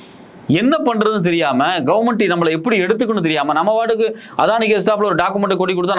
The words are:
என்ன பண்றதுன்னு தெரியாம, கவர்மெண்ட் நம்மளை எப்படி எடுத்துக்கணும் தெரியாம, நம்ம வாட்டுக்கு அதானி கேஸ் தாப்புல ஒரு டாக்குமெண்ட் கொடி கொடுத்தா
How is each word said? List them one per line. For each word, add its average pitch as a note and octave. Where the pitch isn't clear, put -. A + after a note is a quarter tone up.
என்ன A#3+
பண்றதுன்னு G#3+
தெரியாம, E3
கவர்மெண்ட் A3
நம்மளை F3
எப்படி E3
எடுத்துக்கணும் G#3
தெரியாம, D3+
நம்ம G#3+
வாட்டுக்கு A3
அதானி A3
கேஸ் G#3
தாப்புல G#3
ஒரு G3
டாக்குமெண்ட் F#3+
கொடி F#3
கொடுத்தா F3+